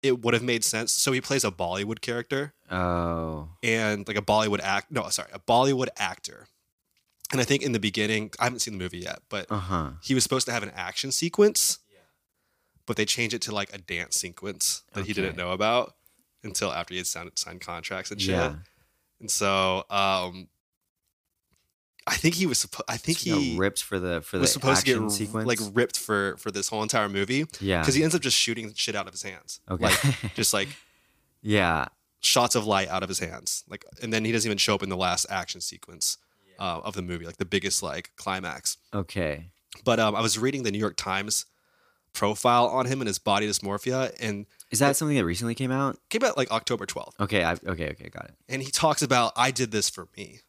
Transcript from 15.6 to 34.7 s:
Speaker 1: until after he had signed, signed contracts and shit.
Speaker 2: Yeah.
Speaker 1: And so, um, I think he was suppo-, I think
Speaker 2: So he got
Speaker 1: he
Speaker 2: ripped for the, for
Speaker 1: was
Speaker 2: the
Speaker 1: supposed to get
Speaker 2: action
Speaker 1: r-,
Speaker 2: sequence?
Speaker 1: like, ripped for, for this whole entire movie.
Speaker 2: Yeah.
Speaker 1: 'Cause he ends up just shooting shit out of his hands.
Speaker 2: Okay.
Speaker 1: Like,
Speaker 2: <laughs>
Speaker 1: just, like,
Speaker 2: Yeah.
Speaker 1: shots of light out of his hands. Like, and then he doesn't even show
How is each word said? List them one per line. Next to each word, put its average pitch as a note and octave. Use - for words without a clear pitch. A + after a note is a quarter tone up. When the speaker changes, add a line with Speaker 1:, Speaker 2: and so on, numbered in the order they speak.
Speaker 1:
until G2
after F2
he F2+
had F2+
signed, F2
signed F2
contracts F2+
and G2+
shit. F#2+
Speaker 2:
Yeah. D#2
Speaker 1:
And A2
so, F#2+
um, F#2
I -
think E3
he F#3
was C3
suppo-, -
I A#2
think E3
Speaker 2:
So -
he -
got D3
Speaker 1:
he A#2+
Speaker 2:
ripped G2
for G2
the, F2
for -
Speaker 1:
was -
Speaker 2:
the -
Speaker 1:
supposed C3+
to -
get C3+
Speaker 2:
action A2+
Speaker 1:
r-, G#2+
Speaker 2:
sequence? A2
Speaker 1:
like, A#2+
ripped A#2+
for, G2
for -
this G2
whole G#2+
entire G#2+
movie. G2+
Speaker 2:
Yeah. F#2
Speaker 1:
'Cause D#2
he D3+
ends D#3+
up E3+
just C3
shooting A2
shit G#2+
out F#2+
of F#2
his F#2
hands. -
Speaker 2:
Okay. F#2
Speaker 1:
Like, G2
Speaker 2:
<laughs> B2+
Speaker 1:
just, -
like, G2
Speaker 2:
Yeah. F2+
Speaker 1:
shots B2
of G#2+
light F#2+
out F#2
of F#2
his F2+
hands. D#2+
Like, -
and A2+
then A2
he A2
doesn't A2+
even G2+
show G#2+